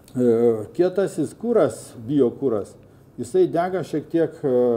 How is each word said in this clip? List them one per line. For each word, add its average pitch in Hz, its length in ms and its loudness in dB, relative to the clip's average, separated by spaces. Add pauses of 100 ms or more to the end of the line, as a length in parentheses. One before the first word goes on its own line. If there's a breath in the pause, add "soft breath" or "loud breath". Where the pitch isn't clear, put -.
E, 117 640 2
kietasis 180 680 -2
kuras, 208 560 -2
biokuras, 120 800 -2 (380 soft breath)
jisai 175 340 0
dega 170 400 -2
šiek 147 240 -8
tiek, 160 320 -2
e, 127 160 0 (180)